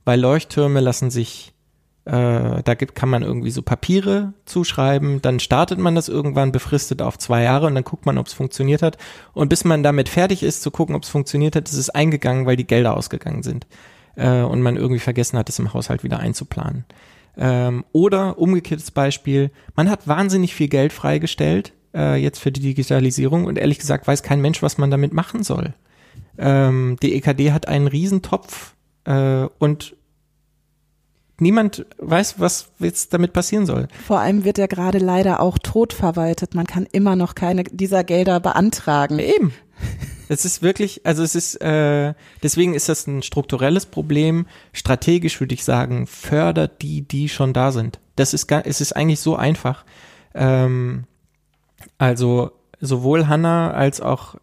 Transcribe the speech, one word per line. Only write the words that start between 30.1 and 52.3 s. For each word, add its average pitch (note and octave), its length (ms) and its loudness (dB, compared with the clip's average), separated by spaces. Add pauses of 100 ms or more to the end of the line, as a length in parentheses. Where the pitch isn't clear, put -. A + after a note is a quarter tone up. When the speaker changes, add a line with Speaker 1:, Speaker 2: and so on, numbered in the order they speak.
Speaker 1:
niemand G#3 460 2 (140)
weiß, F#3 420 0
was - 380 -2
jetzt - 340 -4
damit F3 180 2
passieren G3+ 340 0
soll. C3 220 -2 (180)
Speaker 2:
Vor G3 140 2
allem F#3+ 240 2
wird G3+ 160 0
er G3 80 2
gerade F#3 300 -2
leider F#3 420 2
auch F3+ 180 0
tot - 360 0
verwaltet. E3+ 600 -2
Man F3 140 -2
kann - 240 -4
immer G3 240 2
noch F3+ 180 0
keine F3+ 300 -2
dieser F#3+ 400 0
Gelder F3+ 380 2
beantragen. D3+ 800 0
Speaker 1:
Eben. A3+ 340 2 (760)
Es D3 180 -2
ist - 160 -6
wirklich, F#3+ 440 -2
also D#3+ 180 0
es D#3+ 100 0
ist, - 220 -4
äh, D3 580 0 (300)
deswegen E3+ 320 2
ist D3 140 -2
das - 180 -2
ein C#3 160 -4
strukturelles C#3 640 0
Problem. D#3 600 0 (280)
Strategisch E3+ 640 0
würde B2+ 160 -4
ich - 80 -8
sagen, B2 420 0
fördert D#3+ 760 -2
die, D3 200 -6
die C#3+ 280 -4
schon C3 240 0
da C3 180 2
sind. A#2 280 -4 (160)
Das C3+ 180 2
ist - 140 -4
ga-, D3 160 2
es C#3 180 -4
ist - 140 -4
eigentlich D#3 260 2
so D#3+ 160 0
einfach. C3 480 -2 (500)
Ähm, B2+ 680 0 (920)
also B2 540 2 (280)